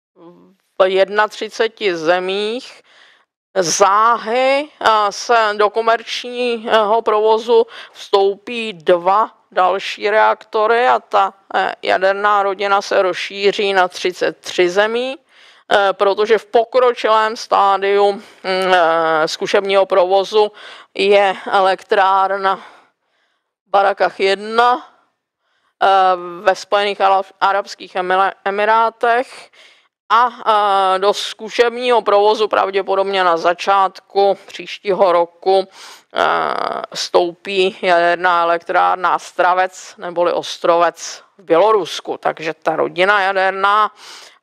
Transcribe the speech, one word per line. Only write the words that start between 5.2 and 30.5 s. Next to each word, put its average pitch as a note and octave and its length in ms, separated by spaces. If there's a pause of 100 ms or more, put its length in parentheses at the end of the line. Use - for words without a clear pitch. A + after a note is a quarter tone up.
do G#3 140
komerčního A3+ 1300
provozu A3 640 (260)
vstoupí G3+ 800
dva F3+ 580 (220)
další G3 580
reaktory A3 800
a A#3 120
ta, G3 340 (200)
eh, F#3+ 280
jaderná G3 600
rodina G3 400
se G3 200
rozšíří G3 680
na F#3 160
třicet F3 520
tři F3+ 300
zemí, A#3 480 (540)
eh, G3+ 200
protože G#3 460
v - 80
pokročilém A3+ 880
stádiu, G3 760
mm, G3+ 100 (220)
eh, E3 840
zkušebního G3 580
provozu G3 680 (420)
je G3 420 (140)
elektrárna F#3+ 1120 (1080)
Barakah G3 540
jedna, A3 640 (960)
eh, G3 60 (520)
ve F#3+ 140
Spojených G3+ 460
Arab-, G3 400
Arabských F#3+ 560
Emila-, F#3 360 (120)
Emirátech A3+ 1080 (580)
a, A#3 220 (640)